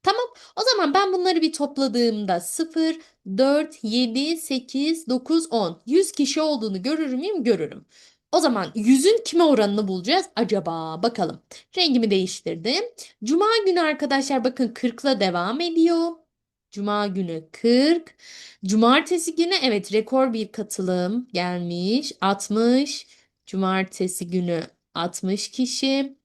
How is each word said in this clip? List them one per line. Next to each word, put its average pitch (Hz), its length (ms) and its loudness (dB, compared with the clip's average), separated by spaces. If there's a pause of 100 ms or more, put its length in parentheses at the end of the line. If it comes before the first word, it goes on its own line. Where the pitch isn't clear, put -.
Tamam, 453 220 0 (300)
o 392 60 -6 (100)
zaman 349 220 0
ben 381 200 2
bunları 359 280 2
bir 311 120 0
topladığımda 233 840 0
sıfır, 320 580 -4 (400)
dört, 294 460 2
yedi, 247 540 0
sekiz, 285 680 -4
dokuz, 302 440 0
on. 175 340 -2
Yüz 349 260 2
kişi 294 300 -2
olduğunu 220 420 -2
görür 294 300 -2
müyüm? 330 300 -4
Görürüm. 190 420 -2 (460)
O 359 80 4
zaman 214 360 0
yüzün 269 500 4
kime 339 180 2
oranını 214 440 4
bulacağız 190 380 0 (100)
acaba? 165 680 -2
Bakalım. 220 380 -2 (360)
Rengimi 247 340 2
değiştirdim. 190 720 -2 (400)
Cuma 339 260 2 (160)
günü 359 160 2
arkadaşlar 277 600 0
bakın 254 240 0
kırkla 240 520 -2
devam 190 420 0
ediyor. 339 500 2 (600)
Cuma 208 360 -2
günü 170 440 -6
kırk. 285 640 2 (500)
Cumartesi 285 680 2
günü 339 260 2
evet 208 320 0
rekor 240 400 2
bir 214 180 -6
katılım 190 840 -4
gelmiş. 180 800 -2 (100)
Altmış. 226 880 0 (380)
Cumartesi 190 840 -2
günü 175 360 -2 (300)
altmış 185 580 -4
kişi. 269 720 -2